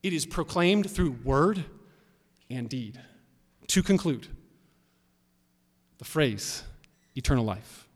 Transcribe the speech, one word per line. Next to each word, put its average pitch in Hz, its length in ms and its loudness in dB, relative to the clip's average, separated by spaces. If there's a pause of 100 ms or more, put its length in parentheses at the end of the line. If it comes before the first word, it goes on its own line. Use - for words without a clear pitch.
It 185 120 0
is 151 120 0
proclaimed 185 640 2
through 180 220 0
word 139 540 2 (840)
and 123 180 -4
deed. 123 320 -8 (680)
To - 160 2
conclude, 170 440 0 (1700)
the - 60 -18
phrase 131 580 0 (520)
eternal 123 300 2
life - 500 -8